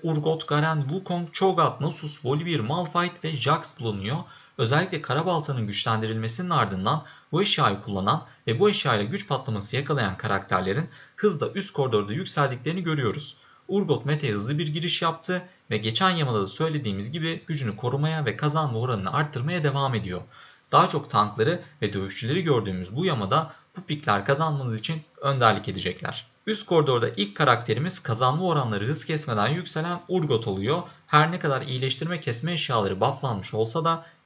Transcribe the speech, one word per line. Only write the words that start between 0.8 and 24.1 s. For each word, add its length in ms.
Wukong, 520
Cho'Gath, 480
Nasus, 440
Volibear, 340
Malphite 680
ve 60
Jax 440
bulunuyor. 380
Özellikle 440
Karabalta'nın 680
güçlendirilmesinin 800
ardından 540
bu 100
eşyayı 380
kullanan 460
ve 120
bu 100
eşyayla 340
güç 240
patlaması 480
yakalayan 420
karakterlerin 720
hızla 400
üst 180
koridorda 400
yükseldiklerini 720
görüyoruz. 540
Urgot 380
meta'ya 280
hızlı 260
bir 80
giriş 340
yaptı 400
ve 60
geçen 320
yamada 320
da 60
söylediğimiz 640
gibi 360
gücünü 280
korumaya 500
ve 120
kazanma 420
oranını 340
arttırmaya 500
devam 320
ediyor. 260
Daha 180
çok 200
tankları 520
ve 120
dövüşçüleri 500
gördüğümüz 520
bu 100
yamada 480
bu 40
pikler 440